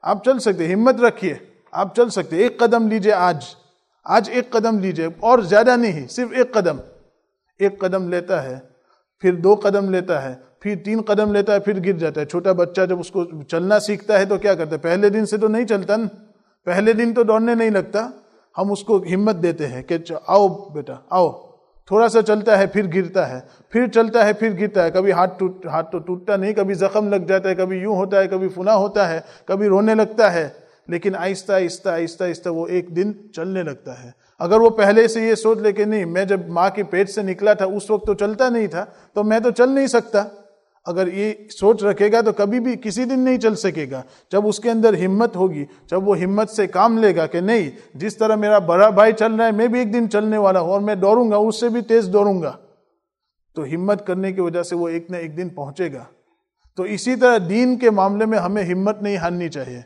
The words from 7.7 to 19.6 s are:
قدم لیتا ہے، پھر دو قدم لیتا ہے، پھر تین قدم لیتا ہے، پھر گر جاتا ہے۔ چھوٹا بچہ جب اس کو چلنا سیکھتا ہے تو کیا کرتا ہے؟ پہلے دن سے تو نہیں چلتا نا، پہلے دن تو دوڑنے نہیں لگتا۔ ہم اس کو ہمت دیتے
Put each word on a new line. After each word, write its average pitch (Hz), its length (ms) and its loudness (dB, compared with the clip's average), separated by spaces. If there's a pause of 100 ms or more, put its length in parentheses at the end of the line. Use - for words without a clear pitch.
قدم 185 300 -4
لیتا 175 340 -4
ہے، 131 160 -12 (600)
پھر 180 160 2
دو 180 280 4
قدم 196 280 0
لیتا 180 320 -2
ہے، 131 120 -10 (260)
پھر 208 140 -6 (100)
تین 214 180 -4
قدم 214 300 0
لیتا 208 220 2
ہے، 202 60 2
پھر 202 240 -2
گر 196 80 0
جاتا 160 280 -4
ہے۔ 147 60 -4
چھوٹا 175 260 0
بچہ 180 340 0
جب 180 140 -2
اس 170 100 -12
کو 185 140 -4
چلنا 170 560 -2
سیکھتا 208 380 0
ہے 196 60 4
تو 196 120 -2
کیا 196 180 2
کرتا 160 180 -4
ہے؟ 151 80 -6
پہلے 185 280 2
دن 214 180 0
سے 214 100 -4
تو 214 120 0
نہیں 220 180 0
چلتا 202 300 -2
نا، 226 100 -2 (580)
پہلے 202 280 2
دن 233 220 0
تو 240 80 2
دوڑنے 226 320 2
نہیں 226 160 2
لگتا۔ 208 380 -2 (500)
ہم 196 140 -2
اس 202 120 -6
کو 196 200 2 (100)
ہمت 196 280 0
دیتے 165 240 -2